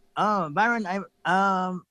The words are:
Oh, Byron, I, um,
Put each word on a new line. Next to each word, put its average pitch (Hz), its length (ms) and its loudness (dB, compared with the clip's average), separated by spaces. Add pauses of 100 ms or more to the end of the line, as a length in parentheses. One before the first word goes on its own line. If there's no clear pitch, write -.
(160)
Oh, 190 320 0
Byron, 214 380 0
I, 185 100 -4 (300)
um, 185 640 0